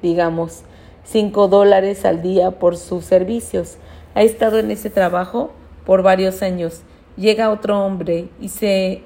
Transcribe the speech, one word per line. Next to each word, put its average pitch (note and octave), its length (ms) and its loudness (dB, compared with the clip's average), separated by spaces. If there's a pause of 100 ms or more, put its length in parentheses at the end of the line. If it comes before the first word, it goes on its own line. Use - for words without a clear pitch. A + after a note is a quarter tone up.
digamos, E3+ 600 -2 (420)
cinco G#3 440 0
dólares G3 580 4
al E3+ 160 0
día F#3 300 0
por F3 260 0
sus F3 260 -8
servicios. F#3 760 -2 (360)
Ha - 80 2
estado A3 360 2
en A3 140 -2
ese G#3 180 -8
trabajo F#3 640 -2 (340)
por F#3+ 160 2
varios F#3+ 400 2
años. F3+ 400 -6 (360)
Llega G#3+ 340 0
otro G#3 340 -2
hombre F3 440 -4 (120)
y G3 80 -12
se F#3+ 560 -2